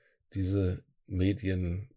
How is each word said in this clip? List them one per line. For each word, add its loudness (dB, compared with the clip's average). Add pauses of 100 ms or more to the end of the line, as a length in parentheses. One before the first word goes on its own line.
(340)
diese 0 (240)
Medien 0